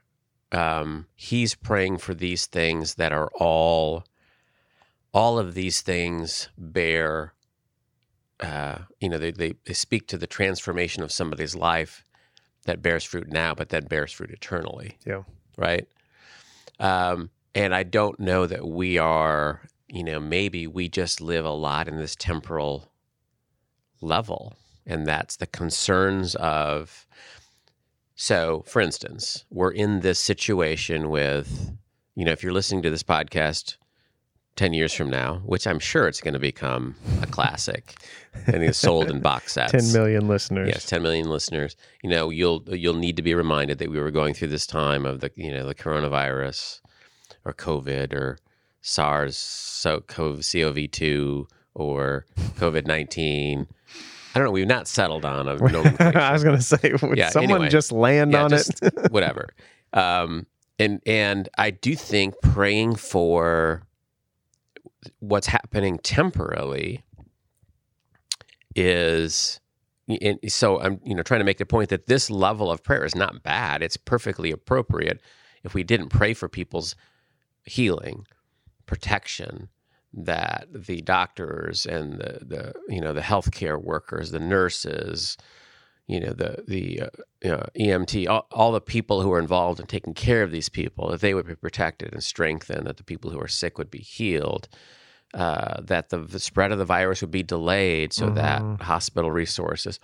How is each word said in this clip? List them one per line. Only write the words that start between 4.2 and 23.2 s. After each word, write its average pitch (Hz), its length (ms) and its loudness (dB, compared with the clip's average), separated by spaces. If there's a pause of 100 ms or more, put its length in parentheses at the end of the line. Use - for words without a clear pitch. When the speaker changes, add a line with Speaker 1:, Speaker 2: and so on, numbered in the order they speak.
Speaker 1:
all 117 260 6
of 90 160 -2
these 92 260 -2
things 85 760 -2
bear, 82 760 -2 (1080)
uh, 73 380 -6 (220)
you 98 80 -2
know, 85 100 -2
they, 82 140 -4
they, 82 220 -4 (100)
they - 100 -10
speak - 340 -4
to 92 100 -8
the 85 80 -6
transformation 92 760 -2
of 76 80 -8
somebody's 80 460 -4
life 85 480 -2 (640)
that 85 160 -4
bears 85 220 0
fruit 85 240 -10
now, 80 260 -2
but 80 160 -8
then 78 160 -4
bears 76 260 -4
fruit - 180 -14
eternally. - 760 -10
Speaker 2:
Yeah. 98 160 -6 (340)
Speaker 1:
Right? 87 320 0 (880)
Um, 90 520 0 (240)
and 98 200 2
I 95 80 0
don't 104 380 0
know 92 260 2
that 85 220 -8
we 87 300 0
are, 78 640 2 (260)
you 87 160 -8
know, 78 160 -4
maybe 85 460 -4
we 87 220 -6
just 87 320 -4
live 82 240 -2
a 78 80 -2
lot 76 360 -2
in 76 80 -8
this 78 200 -8
temporal 76 760 -6 (1080)